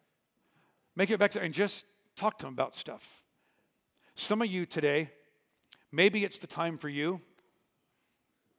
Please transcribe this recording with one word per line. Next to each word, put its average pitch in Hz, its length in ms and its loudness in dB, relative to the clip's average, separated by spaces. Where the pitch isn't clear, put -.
Make 190 140 2
it 214 100 2
back 202 140 6
there 202 100 -2
and 160 120 -4
just 196 320 0
talk 202 240 -2
to - 60 -12
them 135 80 -8
about 127 220 -2
stuff. - 500 -12
Some 214 280 0
of 226 60 0
you 180 180 -2
today, 147 460 2
maybe 196 340 4
it's - 140 -6
the - 80 -10
time 165 300 -2
for 147 140 -6
you, 151 320 -2